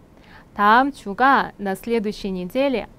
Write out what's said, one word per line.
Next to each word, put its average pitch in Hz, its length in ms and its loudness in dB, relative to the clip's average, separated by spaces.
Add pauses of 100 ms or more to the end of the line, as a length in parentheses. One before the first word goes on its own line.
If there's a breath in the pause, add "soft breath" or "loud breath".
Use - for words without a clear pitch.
(560 soft breath)
다음 240 380 4
주가, 233 640 0
на 196 180 -4
следующей 214 540 -4
неделе, 196 580 -4 (120)